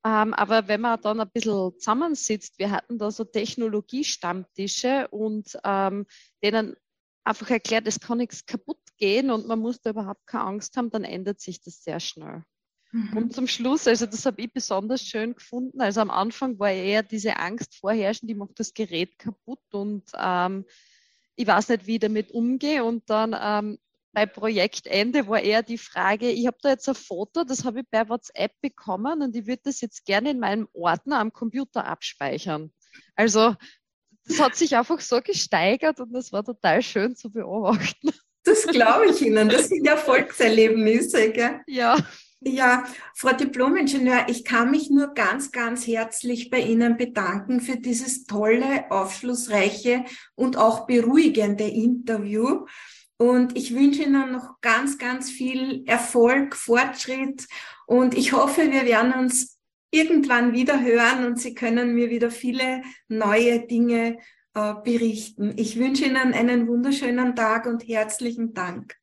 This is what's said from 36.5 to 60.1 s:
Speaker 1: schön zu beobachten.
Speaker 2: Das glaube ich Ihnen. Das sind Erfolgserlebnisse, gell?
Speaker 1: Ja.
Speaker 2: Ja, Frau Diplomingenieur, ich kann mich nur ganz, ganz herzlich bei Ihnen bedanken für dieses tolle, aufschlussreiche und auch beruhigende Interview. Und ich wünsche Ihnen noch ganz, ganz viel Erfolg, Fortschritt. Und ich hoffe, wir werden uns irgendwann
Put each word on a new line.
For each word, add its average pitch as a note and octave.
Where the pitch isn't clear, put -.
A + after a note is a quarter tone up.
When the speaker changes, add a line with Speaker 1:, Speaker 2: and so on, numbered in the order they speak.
Speaker 1:
schön A3+
zu G#3+
beobachten. G#3+
Speaker 2:
Das G#4+
glaube C#4+
ich D4+
Ihnen. G#3+
Das C4+
sind D4+
Erfolgserlebnisse, A3+
gell? A#3+
Speaker 1:
Ja. B3
Speaker 2:
Ja, C4
Frau C4
Diplomingenieur, C4+
ich A#3+
kann A#3+
mich D4+
nur C#4+
ganz, A3+
ganz A#3+
herzlich A3+
bei B3+
Ihnen A#3
bedanken A3
für B3+
dieses B3
tolle, A#3
aufschlussreiche G#3
und B3+
auch A3
beruhigende A3+
Interview. A3+
Und B3
ich -
wünsche C#4+
Ihnen C4+
noch -
ganz, B3
ganz B3+
viel C4
Erfolg, B3
Fortschritt. C4
Und B3
ich C4
hoffe, C#4+
wir C4+
werden A#3+
uns B3+
irgendwann C#4